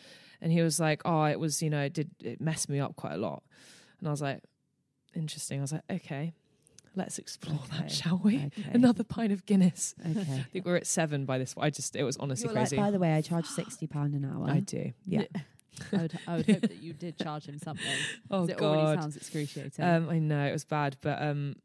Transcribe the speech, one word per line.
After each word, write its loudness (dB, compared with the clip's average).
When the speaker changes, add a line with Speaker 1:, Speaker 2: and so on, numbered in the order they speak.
Speaker 1:
And 2
he 6
was 4
like, 2
"Oh, 4
it 2
was, -2
you 2
know, 2
it -2
did, -2
it -8
messed -2
me 0
up -2
quite -6
a -4
lot." -4
And -4
I 0
was -2
like, -4
"Interesting." -6
I -2
was -4
like, -4
"Okay, -6
let's -6
explore -6
that, -6
Speaker 2:
Okay. -10
Speaker 1:
shall 0
we? 6
Speaker 2:
Okay. -6
Speaker 1:
Another 6
pint -2
of -4
Guinness." 4
Speaker 2:
Okay. -2
Speaker 1:
<laughs> -
I -2
think -6
we 0
were 6
at -2
seven 0
by 0
this -4
point. -2
I 4
just, -4
it 2
was -2
honestly -2
Speaker 2:
You're -2
like, 4
Speaker 1:
crazy. -2
Speaker 2:
"By 4
the 2
way, 4
I 4
charge -2
sixty -6
pound -2
an -2
hour." -4
Speaker 1:
I 4
do, -4
yeah. 2
Speaker 3:
Yeah. -6
I 0
would, -4
I -4
would 0
hope 6
that -2
you -10
did -10
charge -6
him -10
something, -8
Speaker 1:
<laughs> -12
Oh, 2
Speaker 3:
'cause 2
it -4
already 6
Speaker 1:
God. 4
Speaker 3:
sounds -6
excruciating. -6
Speaker 1:
Um, 4
I 2
know, 2
it 2
was -4
bad, -2
but, -2
um, -2